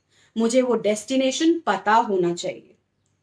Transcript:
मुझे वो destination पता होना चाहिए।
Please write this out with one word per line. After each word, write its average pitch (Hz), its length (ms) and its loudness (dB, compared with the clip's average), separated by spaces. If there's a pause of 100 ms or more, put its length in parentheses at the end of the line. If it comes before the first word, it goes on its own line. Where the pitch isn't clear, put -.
(380)
मुझे 233 240 2
वो 247 120 0
destination 262 920 0
पता 208 280 0
होना 190 400 0
चाहिए। - 400 -10 (480)